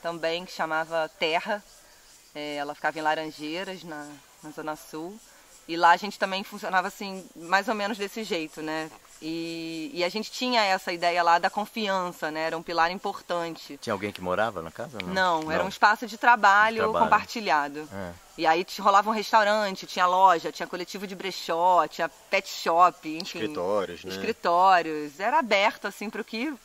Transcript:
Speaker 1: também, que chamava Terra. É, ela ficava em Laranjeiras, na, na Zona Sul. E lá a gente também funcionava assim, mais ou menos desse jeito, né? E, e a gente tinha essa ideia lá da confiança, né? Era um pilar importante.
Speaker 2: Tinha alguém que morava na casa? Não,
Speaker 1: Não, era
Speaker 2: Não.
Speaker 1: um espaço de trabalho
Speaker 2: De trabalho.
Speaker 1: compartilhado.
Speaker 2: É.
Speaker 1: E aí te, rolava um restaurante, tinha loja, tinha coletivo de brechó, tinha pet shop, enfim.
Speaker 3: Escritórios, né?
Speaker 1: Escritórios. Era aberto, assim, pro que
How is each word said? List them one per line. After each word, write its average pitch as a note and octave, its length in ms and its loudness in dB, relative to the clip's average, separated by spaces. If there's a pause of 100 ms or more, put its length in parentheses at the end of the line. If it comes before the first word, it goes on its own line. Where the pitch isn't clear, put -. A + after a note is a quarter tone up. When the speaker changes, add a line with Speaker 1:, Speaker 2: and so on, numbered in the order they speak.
Speaker 1:
também, E3+ 440 -4
que - 60 -18
chamava D#3+ 640 -2
Terra. F#3 460 -2 (720)
É, D3 200 -8
ela D3 200 -6
ficava D#3 240 -4
em - 20 -6
Laranjeiras, D#3 800 -4
na, D3+ 220 -12 (380)
na D#3 80 -14
Zona D#3 240 -8
Sul. E3+ 420 -14 (500)
E E3 80 -6
lá E3+ 160 8
a F3+ 60 8
gente G3+ 220 -8
também F#3+ 240 -2
funcionava F#3+ 440 -2
assim, F#3+ 380 -10 (100)
mais F#3 320 0
ou G#3+ 80 0
menos G#3 220 -2
desse G3+ 260 -6
jeito, D#3+ 380 -6
né? D#3 280 -6 (320)
E, E3 760 -8
e F3 80 -2
a F3 60 0
gente A3 220 -6
tinha B3 320 0
essa F#3+ 300 0
ideia F3 300 0
lá E3+ 160 4
da F#3 100 0
confiança, F#3+ 840 -4
né? D#3 120 -4
Era D#3+ 140 -4
um E3+ 60 -8
pilar E3+ 260 0
importante. F3 920 -6
Speaker 2:
Tinha A#2 100 -4
alguém G2+ 200 -2
que F#2 100 -12
morava F#2 400 -2
na E2 100 -10
casa? A#2 320 -12
Não, F3+ 380 0
Speaker 1:
Não, D#3 100 -6
era E3+ 80 0
Speaker 2:
Não. F3+ 60 0
Speaker 1:
um F#3+ 40 -6
espaço G#3+ 380 2
de A3 100 -12
trabalho A3 580 6
Speaker 2:
De A3 80 -2
trabalho. A3 200 2
Speaker 1:
compartilhado. D#3 880 0
Speaker 2:
É. F#2+ 200 -8 (260)
Speaker 1:
E D#3+ 80 -2
aí E3 180 4
te, - 160 -10
rolava G3+ 300 6
um A3+ 40 0
restaurante, G#3 720 2
tinha F#3 180 0
loja, F3+ 480 6
tinha E3+ 140 -8
coletivo F#3 400 -8
de F#3+ 80 -10
brechó, F3 720 2
tinha - 200 -4 (220)
pet G3 180 0
shop, E3+ 680 2
enfim. - 220 -10
Speaker 3:
Escritórios, F#2+ 680 -2
né? F#2+ 80 -8
Speaker 1:
Escritórios. E3 1040 2
Era B3 200 2
aberto, G#3+ 480 2
assim, G3+ 220 -8
pro G#3+ 140 -8
que C4 300 -6 (120)